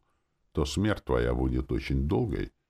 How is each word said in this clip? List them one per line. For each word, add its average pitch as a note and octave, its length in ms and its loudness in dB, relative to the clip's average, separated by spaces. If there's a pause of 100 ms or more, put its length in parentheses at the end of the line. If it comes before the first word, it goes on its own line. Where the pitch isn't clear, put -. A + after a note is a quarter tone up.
(540)
то D#2 120 0
смерть G2 380 0
твоя A#1+ 300 2
будет B1 380 -2
очень C2+ 360 0
долгой, D#2+ 440 -2 (180)